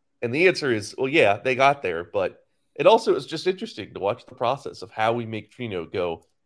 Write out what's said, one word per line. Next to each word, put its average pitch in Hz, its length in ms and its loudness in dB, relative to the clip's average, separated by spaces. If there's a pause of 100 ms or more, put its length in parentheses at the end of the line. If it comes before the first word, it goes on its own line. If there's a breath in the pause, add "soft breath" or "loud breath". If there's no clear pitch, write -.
(200)
and 120 140 -6
the 170 140 4
answer 151 220 0
is, 107 280 -4
well, 135 100 -2
yeah, 117 300 4
they 131 160 0
got 139 260 4
there, 87 240 -4
but - 400 -4 (300)
it 147 120 2
also 220 280 6
is 139 100 -4
just 156 220 -8
interesting 185 480 -6
to 87 60 -10
watch 101 260 -4
the - 80 -20
process - 480 -4
of 107 80 -16
how 113 240 0
we 120 100 -4
make 110 260 -10
Trino 98 400 -8
go 87 360 -4 (200)